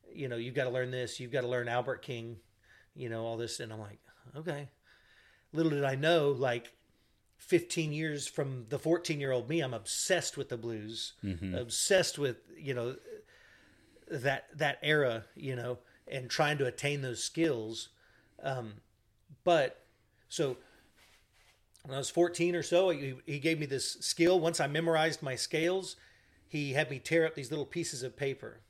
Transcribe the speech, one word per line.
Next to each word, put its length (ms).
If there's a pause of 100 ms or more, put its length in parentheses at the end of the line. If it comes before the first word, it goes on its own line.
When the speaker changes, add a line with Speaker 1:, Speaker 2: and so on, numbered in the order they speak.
(120)
Speaker 1:
You 160
know, 80
you've 180
gotta 160
learn 200
this. 300
You've 120
gotta 160
learn 200
Albert 340
King, 360 (560)
you 140
know, 160
all 120
this. 240
And 120
I'm 80
like, 200 (360)
"Okay." 320 (840)
Little 200
did 140
I 100
know, 380
like, 420 (640)
fifteen 560
years 320
from 420
the 100
fourteen-year-old 680
me, 140
I'm 100
obsessed 640
with 140
the 80
blues, 560 (100)
Speaker 2:
Mm-hmm. 300
Speaker 1:
obsessed 640
with, 180 (180)
you 200
know, 220 (1120)
that, 360 (120)
that 240
era, 420 (100)
you 220
know, 220 (280)
and 220
trying 300
to 80
attain 340
those 240
skills. 640 (540)
Um, 320 (680)
but 440 (420)
so 300 (1300)
when 100
I 40
was 120
fourteen 440
or 80
so, 280
he, 240 (100)
he 140
gave 200
me 60
this 360
skill. 380
Once 220
I 60
memorized 560
my 120
scales, 640 (500)
he 280
had 160
me 80
tear 280
up 80
these 160
little 140
pieces 380
of 160
paper 520